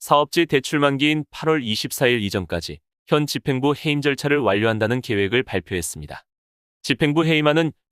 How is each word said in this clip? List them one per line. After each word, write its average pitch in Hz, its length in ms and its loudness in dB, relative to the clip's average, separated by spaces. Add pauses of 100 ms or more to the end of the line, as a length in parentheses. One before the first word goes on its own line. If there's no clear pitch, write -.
사업지 147 460 2
대출 147 340 0
만기인 143 500 2
팔월 156 320 0
이십사일 117 640 0
이전까지 87 560 -4 (260)
현 147 220 0
집행부 139 480 -2
해임 147 240 -2
절차를 143 380 0
완료한다는 110 640 0
계획을 107 440 0
발표했습니다. 82 840 -8 (560)
집행부 147 420 0
해임안은 156 460 2 (220)